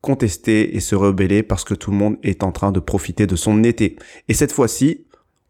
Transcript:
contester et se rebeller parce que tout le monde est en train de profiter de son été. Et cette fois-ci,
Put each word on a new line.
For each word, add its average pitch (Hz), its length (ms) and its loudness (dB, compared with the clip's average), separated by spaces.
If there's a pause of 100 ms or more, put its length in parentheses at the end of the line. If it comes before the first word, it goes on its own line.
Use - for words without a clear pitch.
contester 110 760 0
et 101 40 -2
se - 140 -4
rebeller 98 480 2
parce - 220 -4
que - 100 -4
tout - 160 -8
le 101 80 0
monde 104 240 0
est 98 200 -2
en 92 100 -2
train 101 200 -2
de 92 80 0
profiter 98 460 -2
de 90 100 -2
son 107 280 2
été. 117 320 0 (320)
Et 110 60 2
cette 147 180 0
fois-ci, 135 520 0 (460)